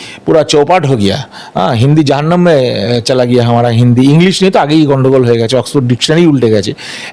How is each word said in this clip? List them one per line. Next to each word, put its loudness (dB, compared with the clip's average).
পুরা 2
চৌপাট 0
হো 0
গিয়া, -4
হ্যাঁ, -2
হিন্দি 2
জাহান্নাম 0
মে, 2
আহ, -2
চালা -2
গিয়া 2
হামারা 0
হিন্দি।" 2
ইংলিশ 2
নিয়ে 2
তো 0
আগেই 2
গন্ডগোল 2
হয়ে 2
গেছে, -2
অক্সফোর্ড -2
ডিকশনারি 0
উল্টে 2
গেছে, -2